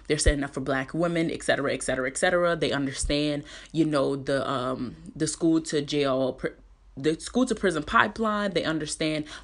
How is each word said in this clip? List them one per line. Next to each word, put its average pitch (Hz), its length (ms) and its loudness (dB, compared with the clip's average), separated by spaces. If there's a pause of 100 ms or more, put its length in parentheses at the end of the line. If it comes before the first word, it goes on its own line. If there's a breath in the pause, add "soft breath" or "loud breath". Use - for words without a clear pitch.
they're 151 100 2
standing 143 280 2
up - 100 -12
for 139 60 -4
black 135 320 -2
women, 165 360 0
et - 140 -6
cetera, 135 280 2
et 131 120 -4
cetera, 127 260 -2
et 135 80 -8
cetera. 175 380 2
They 151 160 0
understand, 147 720 0 (300 loud breath)
you 160 120 4
know, 139 300 2
the, 135 340 -2
um, 127 460 -4 (200)
the 151 120 0
school 160 340 4
to 156 200 0
jail 135 520 0
pr-, - 140 -6 (500)
the 151 200 2
school - 280 0
to 247 100 0
prison 165 260 2
pipeline. 214 720 2
They 165 140 0
understand 156 580 -2 (200 loud breath)